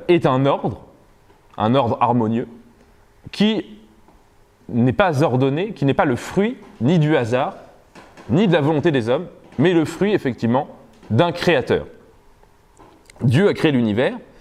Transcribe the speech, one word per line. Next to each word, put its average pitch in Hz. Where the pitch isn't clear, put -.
est 165
un 135
ordre, 147
un 110
ordre 127
harmonieux, 117
qui 214
n'est 120
pas 165
ordonné, 139
qui -
n'est 139
pas 190
le 135
fruit 208
ni 156
du 151
hasard, 127
ni 202
de 165
la 165
volonté 151
des 117
hommes, 156
mais 170
le 160
fruit, 202
effectivement, 127
d'un 156
créateur. 104
Dieu 117
a 139
créé 156
l'univers, 123